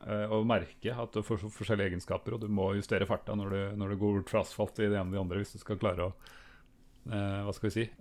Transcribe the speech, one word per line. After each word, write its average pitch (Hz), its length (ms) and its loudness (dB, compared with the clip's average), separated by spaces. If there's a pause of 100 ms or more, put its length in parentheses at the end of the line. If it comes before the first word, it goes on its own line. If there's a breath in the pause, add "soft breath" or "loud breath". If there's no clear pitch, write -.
Eh, 104 260 -2
og 110 160 4
merke 113 460 0
at 120 220 -6
du 107 80 2
får 104 200 -2
så 107 80 -8
forskjellige 98 400 0
egenskaper, 92 440 -2
og 110 80 -6
du 104 40 -4
må 98 300 4
justere 101 300 2
farta 107 280 0
når 98 180 -2
du, 98 60 0 (200)
når 98 140 0
du 95 60 -2
går 101 200 4
bort - 120 -4
fra 107 120 4
asfalt - 360 -4
i 107 80 4
det 104 80 4
ene 92 140 0
og 95 60 0
det 98 80 0
andre, 90 180 0
hvis - 140 -8
du 95 60 -14
skal 101 180 -2
klare 90 280 2
å, 95 60 -4 (1000 soft breath)
eh, 101 320 0
hva 101 120 -2
skal 110 140 0
vi 98 60 -4
si, 113 100 2 (140)